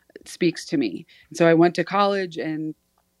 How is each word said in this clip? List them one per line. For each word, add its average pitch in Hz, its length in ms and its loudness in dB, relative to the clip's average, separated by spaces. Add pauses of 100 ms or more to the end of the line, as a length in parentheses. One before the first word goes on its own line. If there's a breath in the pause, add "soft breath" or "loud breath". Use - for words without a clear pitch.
(240 soft breath)
speaks - 440 -4
to 165 100 -4
me." 117 280 -4 (220 soft breath)
And 156 100 -16
so 170 80 4
I 165 100 6
went 170 200 4
to 175 80 -2
college 190 540 -2
and 156 360 -8 (480)